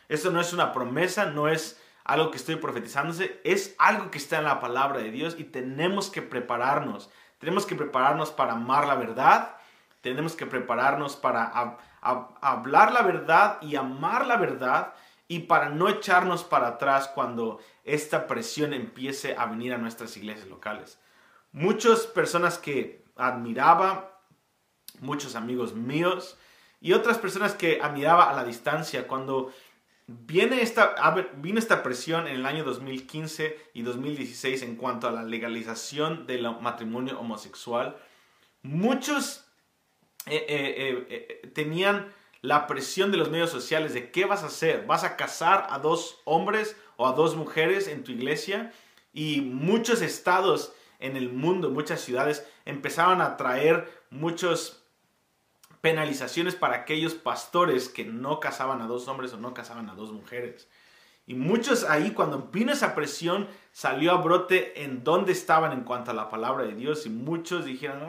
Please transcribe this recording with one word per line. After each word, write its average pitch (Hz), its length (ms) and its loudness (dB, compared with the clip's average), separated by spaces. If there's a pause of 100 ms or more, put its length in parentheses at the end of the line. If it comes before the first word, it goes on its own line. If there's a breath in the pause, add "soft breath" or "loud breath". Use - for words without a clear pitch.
eso 156 220 0
no 170 100 2
es 170 120 -2
una 160 200 2
promesa, 160 540 0
no 147 200 0
es 160 320 -2 (240 soft breath)
algo 156 280 2
que 135 60 -10
estoy 160 180 -4
profetizándose, 143 880 -4
es 190 340 -2
algo 196 320 4
que - 80 -8
está 156 220 -4
en 151 60 -2
la 139 140 2
palabra 127 400 0
de 110 120 -6
Dios 160 260 -6
y 156 60 -12
tenemos 147 680 -2
que 156 140 -8
prepararnos. 123 880 -2 (260 soft breath)
Tenemos 185 280 -2
que 170 100 -4
prepararnos 147 560 2
para 123 220 0
amar 131 340 2
la 139 80 4
verdad, 131 640 4 (440 loud breath)
tenemos 147 340 -2
que 135 100 -8
prepararnos 131 680 0
para 117 360 0
hab-, 120 260 -2 (240 loud breath)
hab-, - 400 -2
hablar 135 520 8
la 240 80 6
verdad 175 600 6
y 147 140 -6
amar 147 500 0
la 240 120 2
verdad 139 560 0 (340 loud breath)
y 170 120 -4
para 151 300 4
no 165 200 2
echarnos 180 540 2
para 127 260 2
atrás 135 380 2
cuando 117 520 -4 (240 loud breath)
esta 151 420 0
presión 139 480 -2
empiece 131 640 -6
a 120 120 0
venir 117 260 -6
a 120 40 -4
nuestras 113 400 -8
iglesias 107 300 -12
locales. - 520 -12 (520 soft breath)
Muchas 214 560 2
personas 170 500 0
que - 460 -6 (120)
admiraba, 131 1080 2 (800)
muchos 139 360 -8
amigos 117 380 -4
míos, 156 640 -2 (480 soft breath)
y 165 80 6
otras 226 240 4
personas 196 380 -2
que 165 260 2
admiraba 147 480 6
a 143 60 0
la 127 80 -2
distancia. 135 640 -4
Cuando 131 440 -2 (540 loud breath)
viene 175 560 0
esta, 226 220 4
a 160 320 4
ver, 185 220 -2
vino 180 200 -2
esta 214 240 4
presión 151 460 -2
en 135 80 -6
el 127 100 -4
año 151 180 -2
dos 123 160 -4
mil 131 280 -10
quince 156 500 -6 (160 loud breath)
y 120 80 -10
dos 120 160 -4
mil 143 180 -6
dieciséis 131 460 -6
en 117 140 -8
cuanto 123 320 -4
a 117 40 0
la 113 120 -6
legalización 117 1040 -6
del 123 160 -4 (180)
matrimonio 120 580 -6
homosexual, 117 800 -6 (640 soft breath)
muchos, 240 880 -2 (800)
eh, 151 200 -2
eh, 139 300 -2
eh, 127 320 -4
eh, - 460 -14
tenían 185 580 0 (280 loud breath)
la 147 260 2
presión 160 440 0
de 185 60 2
los 151 140 2
medios 165 180 2
sociales 147 460 -2
de 120 160 -6
¿qué 185 140 2
vas 196 180 0
a 151 40 -6
hacer? 131 380 0
¿Vas 160 180 2
a 170 120 -2
casar 160 560 2
a 139 80 -4
dos 165 440 0
hombres 202 560 0 (180 loud breath)
o 123 100 2
a 127 60 2
dos 160 220 4
mujeres 160 520 0
en 147 160 -10
tu 131 80 -10
iglesia? 156 600 -4 (400 loud breath)
Y 151 300 -2
muchos 175 640 2
estados 180 680 2 (280 loud breath)
en 135 180 -6
el 123 160 -4
mundo, 160 380 2
muchas 151 300 -4
ciudades, 143 460 -2 (180 loud breath)
empezaban 156 560 2
a 147 160 0
traer 147 540 2 (200 loud breath)
muchos 170 720 -2 (1000)
penalizaciones 156 720 -2
para 123 220 0
aquellos 156 360 -4
pastores 131 760 0
que 110 160 -10
no 131 340 -6
casaban 131 420 -4
a 113 60 -8
dos 123 200 -6
hombres 127 260 -8
o 110 40 -14
no 123 160 -10
casaban 117 340 -12
a 95 60 -14
dos 107 180 -14
mujeres. 117 560 -12 (600 soft breath)
Y 127 80 -10
muchos 220 480 2
ahí, 156 260 2
cuando 151 420 -2
vino 247 220 2
esa 226 220 0
presión, 165 520 -2 (240 loud breath)
salió 143 400 0
a 180 60 6
brote 175 640 2
en 127 200 -8
dónde 180 280 4
estaban 160 420 2
en 123 100 -6
cuanto 120 260 -6
a 117 60 -4
la 107 120 -4
palabra 120 380 -2
de 107 80 -6
Dios. 139 320 -4
Y 113 60 -8
muchos 165 540 -4
dijeron, 135 440 -8